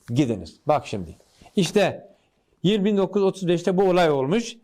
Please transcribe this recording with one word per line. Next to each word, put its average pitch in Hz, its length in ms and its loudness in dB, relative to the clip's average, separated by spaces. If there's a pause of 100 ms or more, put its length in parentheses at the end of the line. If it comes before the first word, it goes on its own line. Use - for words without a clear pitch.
(140)
gidiniz.'" 113 520 -2
Bak 143 200 0
şimdi, 90 320 -10 (380)
işte 180 580 0 (480)
yıl 196 220 2
bin 208 120 0
dokuz 196 260 0
yüz 190 60 2
otuz 180 200 -4
beşte 175 280 0
bu 196 60 4
olay 180 280 4
olmuş 147 520 -2